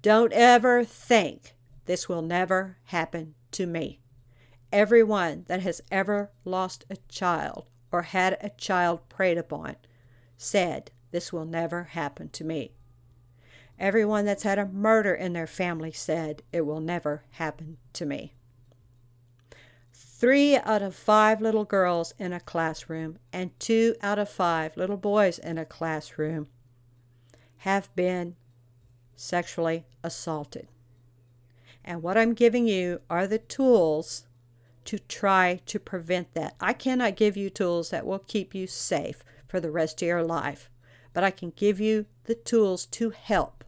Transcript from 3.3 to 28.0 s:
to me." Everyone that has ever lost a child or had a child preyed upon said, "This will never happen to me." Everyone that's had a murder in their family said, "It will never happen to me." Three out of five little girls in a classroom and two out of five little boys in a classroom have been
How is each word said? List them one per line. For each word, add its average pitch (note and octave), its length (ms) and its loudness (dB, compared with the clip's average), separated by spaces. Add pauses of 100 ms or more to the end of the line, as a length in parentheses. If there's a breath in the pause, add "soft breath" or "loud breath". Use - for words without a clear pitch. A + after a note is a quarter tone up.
to F#3 140 -4
me." E3 340 -6 (720 soft breath)
Everyone G3+ 760 4
that F#3 140 -2
has F3+ 180 -4 (100)
ever G3+ 400 -2 (140)
lost F#3 460 -4
a G3 60 -10 (120)
child D#3+ 640 -4 (200)
or F3 120 0
had F#3 400 0
a G#3 80 -8
child F3 580 -2
preyed F3+ 300 0
upon - 380 -8 (600 soft breath)
said, E3+ 540 -2 (200)
"This F3 220 -6
will D#3+ 140 -8
never E3 380 -4
happen D#3+ 460 -8
to - 140 -14
me." D#3 300 -6 (1040 soft breath)
Everyone G#3 480 2
that's G3+ 160 -2
had G3 160 0
a G3+ 80 -2
murder G3+ 480 2
in F3+ 180 -4
their E3 140 -6
family D#3+ 460 -6
said, D#3 500 -4 (100)
"It E3+ 100 -2
will D3+ 180 -4
never D#3 500 -4
happen D#3 480 -8 (160)
to E3+ 100 -8
me." C#3 300 -8 (1600 soft breath)
Three C#4 600 4
out G#3+ 260 0
of F#3+ 120 -8
five G#3+ 460 4
little A3 240 2
girls F3+ 540 0
in F3+ 160 -6
a F3 60 -8
classroom D#3+ 800 -6 (140)
and F#3 260 -8
two A3+ 440 2
out G3+ 160 -2
of G#3 100 -2
five E3 480 -2
little G3+ 200 -4
boys G3+ 420 2
in E3 180 -8
a D#3+ 80 -6
classroom D#3 840 -6 (1080 soft breath)
have F#3+ 360 -2
been F3+ 420 -2 (800)